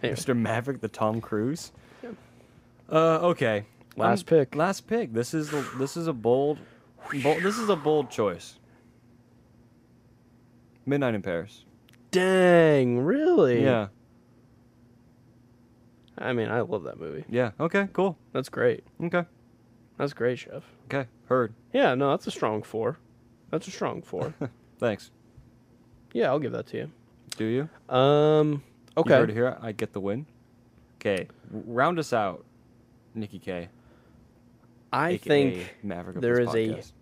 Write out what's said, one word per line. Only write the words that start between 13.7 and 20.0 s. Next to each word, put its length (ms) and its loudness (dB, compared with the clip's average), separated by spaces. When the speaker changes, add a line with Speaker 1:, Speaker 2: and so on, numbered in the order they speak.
Speaker 2:
I 160 -4
mean, 160 -2
I 120 0
love 220 -4
that 160 -12
movie. 300 -10
Speaker 1:
Yeah. 300 0
Okay, 340 0
cool. 240 0
Speaker 2:
That's 160 -4
great. 340 0
Speaker 1:
Okay. 200 -2
Speaker 2:
That's 160 -4